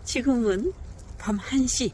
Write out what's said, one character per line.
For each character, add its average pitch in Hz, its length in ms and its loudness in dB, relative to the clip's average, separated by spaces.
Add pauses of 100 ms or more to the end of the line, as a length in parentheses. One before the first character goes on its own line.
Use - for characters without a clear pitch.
지금은 240 680 2 (440)
밤 214 220 0
한 262 260 2
시. 247 280 0